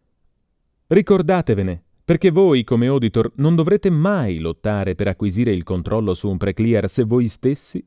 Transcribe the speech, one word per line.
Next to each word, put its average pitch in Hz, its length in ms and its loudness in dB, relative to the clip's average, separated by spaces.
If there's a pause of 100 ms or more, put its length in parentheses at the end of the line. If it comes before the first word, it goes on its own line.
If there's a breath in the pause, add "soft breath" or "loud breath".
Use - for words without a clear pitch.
(920)
Ricordatevene, 160 920 2 (220)
perché 170 260 2
voi, 156 340 4
come 120 220 0
auditor, 120 500 0
non 156 180 2
dovrete 170 340 2
mai 156 500 0
lottare 95 560 -4
per 98 140 -2
acquisire 104 420 -2
il 92 120 0
controllo 98 500 -2
su 101 160 -4
un 95 80 -2
preclear 110 500 0
se 120 180 -2
voi 120 240 0
stessi - 580 -6